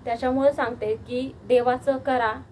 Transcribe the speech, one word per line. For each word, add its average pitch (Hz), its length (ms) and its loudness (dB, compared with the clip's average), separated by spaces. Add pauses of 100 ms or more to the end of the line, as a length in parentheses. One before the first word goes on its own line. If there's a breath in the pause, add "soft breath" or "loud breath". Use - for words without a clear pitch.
त्याच्यामुळे 262 480 2
सांगते 240 440 -2
की 254 380 -6 (100)
देवाचं 254 540 2
करा 247 340 0 (200)